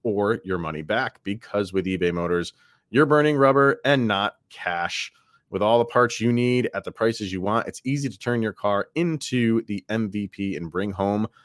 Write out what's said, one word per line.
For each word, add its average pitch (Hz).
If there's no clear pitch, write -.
or 104
your 92
money 78
back, 110
because 101
with 95
eBay 90
Motors, 87
you're 139
burning 151
rubber 139
and 135
not 101
cash. -
With 95
all 110
the 117
parts 120
you 117
need 123
at 98
the 98
prices 110
you 92
want, 104
it's -
easy 139
to -
turn 120
your 110
car 101
into 127
the 101
M 110
V 104
P 98
and 82
bring 98
home 101